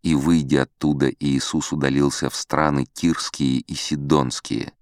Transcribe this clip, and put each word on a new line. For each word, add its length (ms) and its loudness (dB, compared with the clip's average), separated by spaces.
И, 60 4
выйдя 480 2
оттуда, 560 0
Иисус 520 -2
удалился 600 0
в 40 -12
страны 560 0
Тирские 680 -2
и 160 -10
Сидонские. 1080 -2